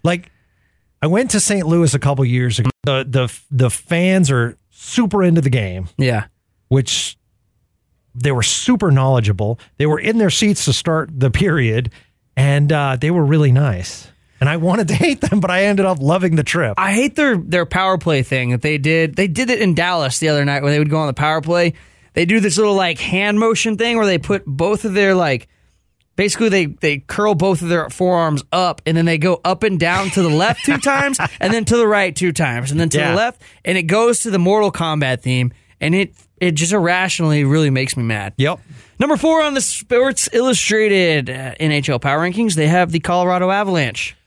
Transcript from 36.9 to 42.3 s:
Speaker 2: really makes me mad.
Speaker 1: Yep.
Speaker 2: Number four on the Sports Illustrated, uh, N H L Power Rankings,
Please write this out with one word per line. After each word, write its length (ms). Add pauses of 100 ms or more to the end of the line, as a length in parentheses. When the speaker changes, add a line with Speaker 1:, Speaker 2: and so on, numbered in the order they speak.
Speaker 2:
really 240
makes 260
me 80
mad. 340
Speaker 1:
Yep. 220 (400)
Speaker 2:
Number 160
four 260
on 120
the 80
Sports 720
Illustrated, 960
uh, 300
N 120
H 180
L 100
Power 280
Rankings, 280